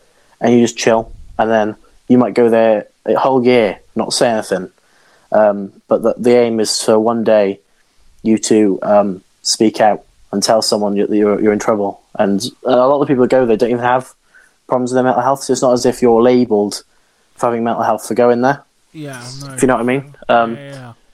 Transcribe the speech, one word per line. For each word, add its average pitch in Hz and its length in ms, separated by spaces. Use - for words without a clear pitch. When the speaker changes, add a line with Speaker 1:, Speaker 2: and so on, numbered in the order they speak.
Speaker 1:
and 120 120
you 120 100
just 117 140
chill, 113 360
and 110 100
then 107 280
you 123 100
might 110 160
go 120 140
there 113 400
a - 80
whole 131 300
year, 117 340
not - 180
say 127 160
anything, 101 400
um, 101 420
but 104 160
the, 110 160
the 120 180
aim 117 220
is - 240
for 110 160
one 117 240
day 104 380
you 110 160
to, 107 440
um, 104 400
speak - 380
out 104 240
and 101 100
tell 113 180
someone 104 360
you're, 101 180
you're, 104 260
you're 107 120
in 104 80
trouble, 101 420
and 101 260
a 123 120
lot 127 180
of 143 60
the 147 60
people 127 160
that 120 80
go 131 160
there 110 100
don't 117 140
even 120 120
have 123 300
problems 127 240
with 127 60
their 127 80
mental 123 180
health, 135 220
so - 80
it's 123 100
not 127 100
as 123 140
if 120 160
you're 117 180
labelled 117 600
for - 100
having 117 180
mental 117 180
health 113 240
for 110 80
going 120 280
there. 135 200
Speaker 2:
Yeah, 143 280
no. 139 140
Speaker 1:
If 127 60
you 139 60
know 127 80
what 117 60
I 117 40
mean. 135 300
Um, 117 260
Speaker 2:
Yeah, 143 60
yeah, 139 140
yeah. 127 180